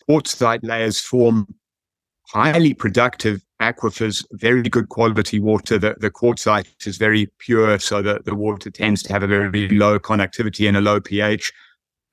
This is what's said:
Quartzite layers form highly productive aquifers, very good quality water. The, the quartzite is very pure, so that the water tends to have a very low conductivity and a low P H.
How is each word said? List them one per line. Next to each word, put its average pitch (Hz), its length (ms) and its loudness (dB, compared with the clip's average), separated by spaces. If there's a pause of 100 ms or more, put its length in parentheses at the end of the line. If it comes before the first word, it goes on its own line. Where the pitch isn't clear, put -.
Quartzite 123 540 0
layers 113 380 -2
form 117 480 2 (800)
highly 151 480 2
productive 110 640 -2 (180)
aquifers, 113 640 -4 (100)
very 120 280 0
good 117 280 -2
quality 110 500 0
water. 107 400 0
The, 107 180 0
the 107 140 -4
quartzite 107 560 0 (180)
is 98 120 -8
very 107 320 2 (100)
pure, 110 400 2
so 101 240 -4
that 101 220 -2
the 107 100 -4
water 104 340 -4
tends 104 320 -2
to - 120 -6
have 98 100 0
a 98 40 -2
very 101 420 0
low 104 280 4
conductivity 104 720 -2
and 101 100 2
a 98 40 2
low 104 200 2
P 101 180 -6
H. 104 320 -2 (600)